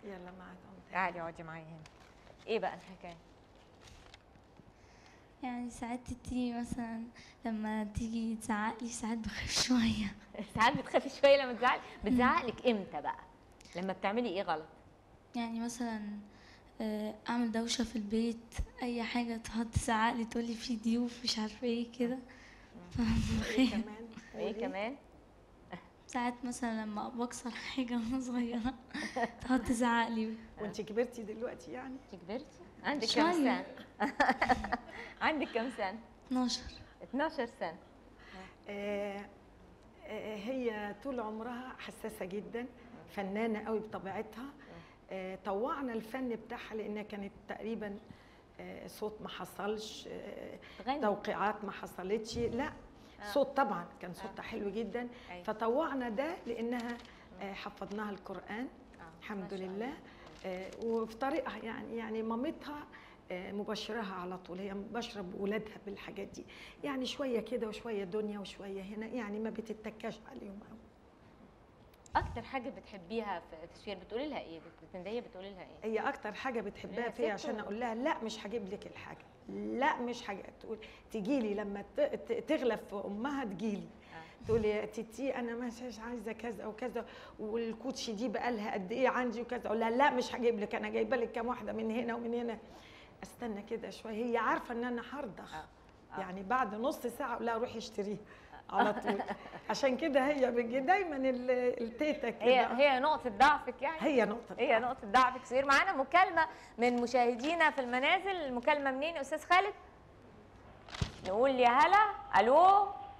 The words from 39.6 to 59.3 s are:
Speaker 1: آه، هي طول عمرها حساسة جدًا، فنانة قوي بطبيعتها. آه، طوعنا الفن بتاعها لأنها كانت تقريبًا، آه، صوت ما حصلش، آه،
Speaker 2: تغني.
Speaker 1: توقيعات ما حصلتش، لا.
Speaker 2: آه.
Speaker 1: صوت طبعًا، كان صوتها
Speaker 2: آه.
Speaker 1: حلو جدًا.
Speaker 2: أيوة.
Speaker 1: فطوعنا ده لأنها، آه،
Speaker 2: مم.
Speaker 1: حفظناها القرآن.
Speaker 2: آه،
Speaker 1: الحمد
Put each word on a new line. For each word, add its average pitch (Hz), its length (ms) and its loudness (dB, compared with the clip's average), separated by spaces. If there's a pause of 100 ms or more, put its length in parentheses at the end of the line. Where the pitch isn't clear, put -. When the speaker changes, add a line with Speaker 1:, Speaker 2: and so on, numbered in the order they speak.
Speaker 1:
آه، 214 300 -6
هي 214 580 -2 (100)
طول 262 160 -4
عمرها 240 580 -8
حساسة - 460 -8
جدًا، 208 420 -6 (440)
فنانة 208 560 0
قوي 220 120 0
بطبيعتها. 208 680 -6 (640)
آه، 190 340 -6
طوعنا 254 480 -2
الفن 247 360 -4
بتاعها 226 460 -8
لأنها 208 280 -4
كانت 202 300 -8 (160)
تقريبًا، 208 500 -6 (600)
آه، 185 260 -10
صوت 214 360 -6
ما - 60 -10
حصلش، 208 840 -6
آه، - 460 -10 (260)
Speaker 2:
تغني. 277 160 0
Speaker 1:
توقيعات 208 640 0
ما 196 80 -4
حصلتش، 208 640 -4
لا. 233 280 0
Speaker 2:
آه. - 680 -12
Speaker 1:
صوت 277 240 4
طبعًا، 202 300 2 (140)
كان 180 140 -10
صوتها 190 240 -10
Speaker 2:
آه. - 40 -8
Speaker 1:
حلو 214 280 -4
جدًا. 233 380 -4 (220)
Speaker 2:
أيوة. 180 120 -12
Speaker 1:
فطوعنا 240 680 2
ده 277 280 0 (100)
لأنها، 233 500 -2 (440)
آه، 202 80 -8
Speaker 2:
مم. 196 60 -8
Speaker 1:
حفظناها 202 560 -6
القرآن. 202 580 -8 (320)
Speaker 2:
آه، 165 200 -18
Speaker 1:
الحمد 202 220 -6